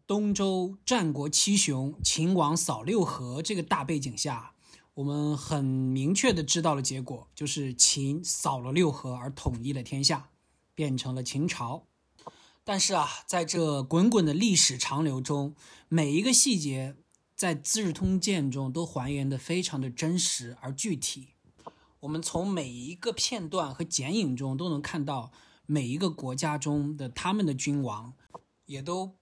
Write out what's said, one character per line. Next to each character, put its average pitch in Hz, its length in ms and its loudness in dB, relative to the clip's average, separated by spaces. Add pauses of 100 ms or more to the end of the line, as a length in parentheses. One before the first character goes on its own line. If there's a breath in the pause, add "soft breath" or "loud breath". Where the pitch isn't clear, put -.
东 208 260 2
周 190 540 0
战 190 260 2
国 143 160 -2
七 202 280 4
雄 143 480 0
秦 165 280 2
王 160 240 4
扫 113 280 -2
六 190 200 2
合 127 380 -6
这 202 140 -2
个 170 80 -2
大 - 180 -2
背 151 160 0
景 135 180 -6
下， 120 380 -6 (400 loud breath)
我 143 80 -6
们 147 340 0
很 139 280 -2
明 131 500 2
确 240 180 4
地 165 120 0
知 165 180 0
道 156 140 4
了 139 40 -2
结 131 220 -4
果， 123 320 -12
就 151 100 -8
是 139 300 -4
秦 139 480 2
扫 139 380 -2
了 127 100 -8
六 160 220 4
合 131 200 -8
而 123 160 -8
统 127 360 -6
一 139 80 -4
了 139 100 -6
天 139 220 -4
下， 143 260 2 (420)
变 143 240 0
成 127 160 -4
了 127 120 -4
秦 143 240 0
朝。 123 400 -6 (720 loud breath)
但 202 160 0
是 190 160 2
啊， 151 140 2 (180)
在 175 180 2
这 151 380 0
滚 165 260 6
滚 220 160 8
的 147 80 4
历 196 220 4
史 135 240 6
长 139 240 0
流 135 180 0
中， 143 360 -2 (320 loud breath)
每 156 240 2
一 170 100 4
个 247 100 4
细 247 240 6
节 139 380 -2 (400)
在 175 200 0
《资 175 300 -2
治 170 80 0
通 190 260 2
鉴》 170 320 2
中 135 220 -2
都 170 120 -2
还 143 300 -4
原 135 140 0
得 135 100 -2
非 170 240 -2
常 143 180 -4
的 131 80 -4
真 160 300 0
实 120 420 -2
而 135 140 -8
具 180 220 -2
体。 - 380 -8 (680 loud breath)
我 139 80 -12
们 156 120 -4
从 170 240 -2
每 175 240 -2
一 123 280 -10
个 226 160 -6
片 190 360 -4
段 147 240 -2
和 165 120 -6
剪 139 280 -4
影 170 240 0
中 135 200 -2
都 175 120 -2
能 147 140 -2
看 151 220 -4
到 127 260 -6 (340 loud breath)
每 147 220 0
一 123 100 -2
个 180 140 0
国 127 240 -6
家 151 240 -2
中 147 380 -2
的 135 120 -8
他 180 240 -4
们 202 140 2
的 143 80 2
君 143 260 0
王， 117 320 -6 (540 soft breath)
也 135 160 -12
都 185 400 -6